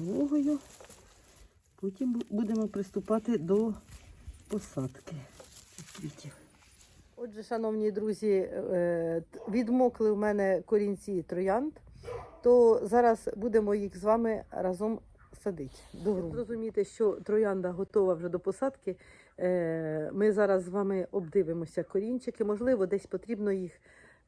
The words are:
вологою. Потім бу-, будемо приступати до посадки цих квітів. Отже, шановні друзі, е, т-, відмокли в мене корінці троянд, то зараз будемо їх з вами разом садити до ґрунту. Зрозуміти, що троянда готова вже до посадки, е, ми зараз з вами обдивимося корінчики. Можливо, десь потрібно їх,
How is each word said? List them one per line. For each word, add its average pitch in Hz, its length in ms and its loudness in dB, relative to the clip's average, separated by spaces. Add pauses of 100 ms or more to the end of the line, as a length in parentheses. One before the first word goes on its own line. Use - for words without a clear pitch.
вологою. 277 600 0 (1200)
Потім 214 320 -4
бу-, 233 160 -4
будемо 220 380 -2
приступати 214 720 -2
до 202 360 2 (720)
посадки 156 680 -8 (600)
цих - 100 -16 (120)
квітів. 147 340 -14 (840)
Отже, 220 280 -12
шановні 220 480 -2
друзі, 208 400 -2
е, 175 880 0 (100)
т-, - 80 -16 (120)
відмокли 240 600 2
в 202 60 0
мене 202 480 2
корінці 202 560 0
троянд, 190 520 -2 (680)
то 240 420 8
зараз 233 520 4
будемо 208 400 2
їх 202 220 -4
з 180 60 -10
вами 220 480 2
разом 185 480 -2 (440)
садити 156 320 -6 (180)
до 180 200 -2
ґрунту. 170 220 -4
Зрозуміти, 220 500 -4
що 214 260 2
троянда 196 600 0
готова 190 420 2
вже 170 160 -4
до 175 100 -2
посадки, 196 560 -4 (440)
е, 160 760 -2
ми 208 180 4
зараз 196 320 4
з 170 40 -10
вами 196 440 -2
обдивимося 165 720 -2
корінчики. 226 600 -4
Можливо, 208 420 0
десь 196 200 -2
потрібно 202 460 -4
їх, 185 200 -4 (560)